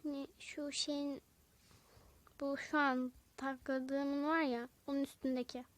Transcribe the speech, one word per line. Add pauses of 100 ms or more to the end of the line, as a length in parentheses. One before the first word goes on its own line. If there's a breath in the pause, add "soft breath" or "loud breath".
Hani (120)
şu
şeyin, (1200 loud breath)
bu
şu
an (260)
takladığımın
var
ya, (180)
onun
üstündeki. (120)